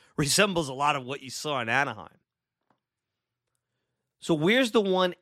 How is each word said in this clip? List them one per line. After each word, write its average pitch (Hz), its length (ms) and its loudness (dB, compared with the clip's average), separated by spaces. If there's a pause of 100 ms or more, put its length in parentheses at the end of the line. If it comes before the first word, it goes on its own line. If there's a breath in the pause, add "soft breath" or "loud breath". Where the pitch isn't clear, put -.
<laughs> - 140 -20
resembles 165 520 2
a 135 40 -8
lot 143 240 0
of 131 80 -8
what 131 180 -10
you 131 80 -16
saw 143 300 -4
in 113 80 -4
Anaheim. 117 400 -2 (2000)
So 175 140 -2
where's 208 380 2
the 240 80 4
one 185 420 2